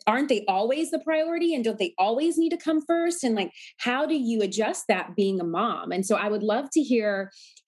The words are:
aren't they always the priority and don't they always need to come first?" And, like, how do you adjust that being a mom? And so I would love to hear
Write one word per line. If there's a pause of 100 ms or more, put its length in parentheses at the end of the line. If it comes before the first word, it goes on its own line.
aren't
they
always
the
priority
and
don't
they
always
need
to
come
first?"
And,
like, (260)
how
do
you
adjust
that
being
a
mom?
And
so
I
would
love
to
hear (380)